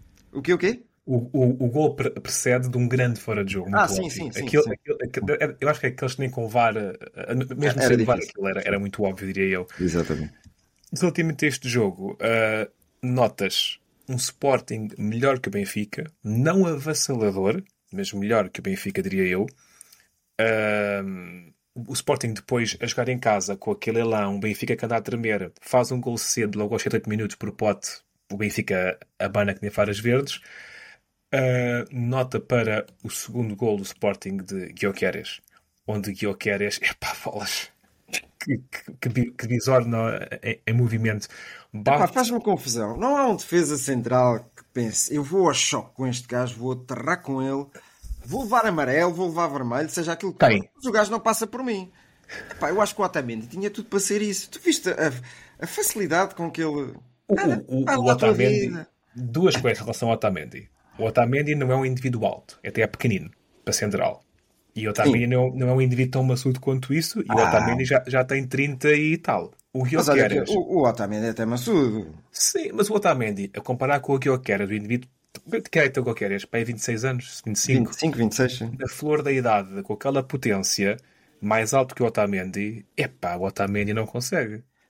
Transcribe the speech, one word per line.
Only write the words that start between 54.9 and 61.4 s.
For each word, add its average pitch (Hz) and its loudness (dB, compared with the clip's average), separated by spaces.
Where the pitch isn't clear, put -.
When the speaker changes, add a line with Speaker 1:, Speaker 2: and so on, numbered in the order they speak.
Speaker 1:
a, 151 2
a - -8
facilidade 185 0
com 165 -6
que 165 -6
ele 143 -4
Speaker 2:
O, 208 2
Speaker 1:
Nada, 302 2
Speaker 2:
o, 262 0
o, - -2
Speaker 1:
vai 277 2
Speaker 2:
o 247 0
Speaker 1:
lá 233 6
a - 4
tua - 6
Speaker 2:
Otamendi, 208 4
Speaker 1:
vida. 175 -4
Speaker 2:
duas 127 2
coisas 113 2
em 104 -10
relação 113 -2
ao 113 4
Otamendi. 85 -2
O - -2
Otamendi 143 2